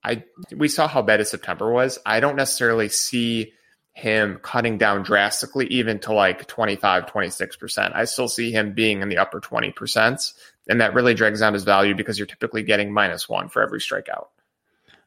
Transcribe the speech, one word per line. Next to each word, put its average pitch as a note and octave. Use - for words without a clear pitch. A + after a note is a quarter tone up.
I, A2+
we D3+
saw D#3
how C3
bad G#2+
his G#2+
September G2
was. B2+
I G#2+
don't C#3
necessarily A2+
see A#2
him G#2+
cutting A#2
down G2+
drastically, G#2
even A2+
to, G#2+
like, G2
twenty-five, G2
twenty-six -
percent. -
I A2+
still B2
see A#2
him G#2+
being G#2+
in G2
the F2+
upper G2
twenty -
percent. A2+
And A#2
that A2+
really B2
drags G#2+
down A2
his G2
value G2+
because F#2+
you're G2+
typically -
getting G#2
minus F#2+
one F2+
for A2
every -
strikeout. -